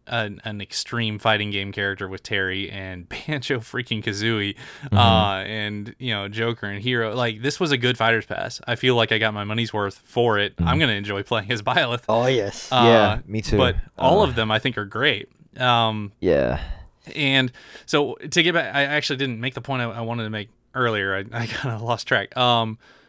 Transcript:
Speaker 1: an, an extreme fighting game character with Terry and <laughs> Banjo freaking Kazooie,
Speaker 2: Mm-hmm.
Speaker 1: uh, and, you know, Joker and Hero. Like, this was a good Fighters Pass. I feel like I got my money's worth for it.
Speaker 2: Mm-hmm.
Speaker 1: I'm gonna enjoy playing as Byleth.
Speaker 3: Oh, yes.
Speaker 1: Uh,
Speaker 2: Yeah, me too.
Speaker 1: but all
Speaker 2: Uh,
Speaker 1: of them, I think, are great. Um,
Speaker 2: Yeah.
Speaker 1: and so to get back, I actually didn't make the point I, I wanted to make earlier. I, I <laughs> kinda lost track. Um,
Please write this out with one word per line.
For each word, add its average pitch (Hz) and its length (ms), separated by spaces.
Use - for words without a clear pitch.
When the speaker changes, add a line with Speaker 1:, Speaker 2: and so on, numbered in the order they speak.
Speaker 1:
an, 110 380
an 104 160
extreme 107 580
fighting 104 320
game 98 220
character 98 360
with 92 140
Terry 95 480
and 92 380
<laughs> - 180
Banjo 139 320
freaking 113 440
Kazooie, 104 520
Speaker 2:
Mm-hmm. 120 120
Speaker 1:
uh, 110 460
and, 104 560
you 123 160
know, 101 140
Joker 113 380
and 101 160
Hero. 113 320
Like, 117 280
this 135 160
was 160 140
a 139 40
good 123 220
Fighters 113 280
Pass. - 400
I 120 100
feel 127 180
like 113 180
I 110 60
got 107 160
my 104 100
money's 110 280
worth 101 260
for 117 400
it. 101 180
Speaker 2:
Mm-hmm. 85 120
Speaker 1:
I'm 135 100
gonna 139 140
enjoy 101 320
playing 107 260
as 113 120
Byleth. 123 460
Speaker 3:
Oh, 117 180
yes. 110 440
Speaker 1:
Uh, 127 160
Speaker 2:
Yeah, 107 400
me 107 160
too. - 140
Speaker 1:
but 120 200
all 156 220
Speaker 2:
Uh, 208 40
Speaker 1:
of 131 120
them, 110 140
I 110 80
think, 120 200
are 104 60
great. 107 440
Um, 113 640
Speaker 2:
Yeah. 69 400
Speaker 1:
and 135 380
so 147 280
to 170 120
get 165 120
back, 127 200
I 139 100
actually 143 340
didn't 127 220
make 127 140
the 123 60
point 127 220
I, - 80
I 117 120
wanted 117 220
to 107 60
make 104 180
earlier. 107 400
I, 117 100
I 117 40
<laughs> - 20
kinda 117 300
lost 117 280
track. 104 300
Um, 117 420